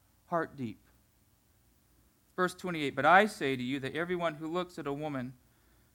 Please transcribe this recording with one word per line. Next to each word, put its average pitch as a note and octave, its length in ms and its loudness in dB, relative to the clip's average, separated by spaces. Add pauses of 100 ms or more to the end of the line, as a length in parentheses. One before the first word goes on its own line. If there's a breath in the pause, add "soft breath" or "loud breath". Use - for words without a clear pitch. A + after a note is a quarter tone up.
(260)
heart E3 300 -4
deep. A#2 240 -8 (1600)
Verse F3+ 180 0
twenty-eight, D#3 420 -4
"But C3+ 100 2
I F#3+ 200 10
say C#3+ 300 -2
to B2+ 60 -4
you C3 180 -4
that C3 140 -6
everyone E3+ 400 -2
who D#3 120 -10
looks F3 320 -6
at D3+ 80 -8
a C#3+ 60 -2
woman C#3 420 -6 (600)